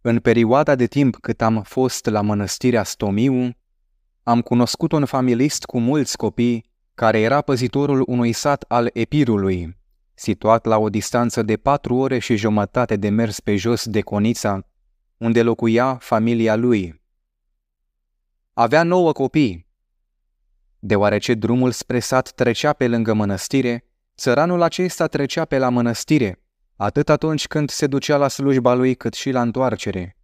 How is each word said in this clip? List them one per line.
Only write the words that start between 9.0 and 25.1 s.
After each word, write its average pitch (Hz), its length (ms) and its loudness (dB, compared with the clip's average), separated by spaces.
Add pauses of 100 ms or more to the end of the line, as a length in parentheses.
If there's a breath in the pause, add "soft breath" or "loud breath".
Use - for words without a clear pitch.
situat 110 520 0
la 110 120 2
o 107 120 2
distanță 117 520 -2
de 107 160 0
patru 135 380 -2
ore 131 240 0
și 120 160 0
jumătate 107 600 0
de 101 140 -2
mers 107 300 -2
pe 104 160 -2
jos 107 300 -2
de 107 160 -2
Conița, 104 680 -2 (500)
unde 113 260 2
locuia 117 520 0
familia 113 600 0
lui. 110 460 -2 (1500)
Avea 117 300 2
nouă 175 280 2
copii. 127 560 -2 (1120)
Deoarece 104 540 0
drumul 120 380 0
spre 123 280 -4
sat 127 320 -2
trecea 123 420 0
pe 131 140 -2
lângă 113 260 0
mănăstire, 117 720 -2 (300)
țăranul 165 460 0
acesta 170 460 -2
trecea 147 380 -4